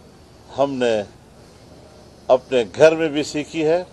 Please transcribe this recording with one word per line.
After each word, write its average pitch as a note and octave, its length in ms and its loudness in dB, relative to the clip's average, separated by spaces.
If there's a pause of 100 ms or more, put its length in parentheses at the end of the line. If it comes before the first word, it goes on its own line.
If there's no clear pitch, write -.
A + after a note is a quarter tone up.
(500)
हमने B2+ 440 -2 (1300)
अपने B2+ 380 0
घर D3+ 300 4
में D#3+ 140 -2
भी C#3+ 140 -4
सीखी D3+ 380 -6
है E3+ 300 0